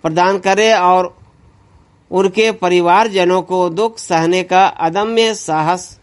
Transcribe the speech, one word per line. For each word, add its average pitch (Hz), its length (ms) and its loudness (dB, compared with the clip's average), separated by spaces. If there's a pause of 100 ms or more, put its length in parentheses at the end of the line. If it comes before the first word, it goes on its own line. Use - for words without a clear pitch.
प्रदान 180 340 0
करे 196 360 2
और 185 400 2 (960)
उनके 196 420 0
परिवारजनों 180 880 2
को 180 280 -2
दुख 220 280 -4
सहने 170 440 -2
का 185 240 2
अदम्य 220 680 -2
साहस 165 520 -4 (160)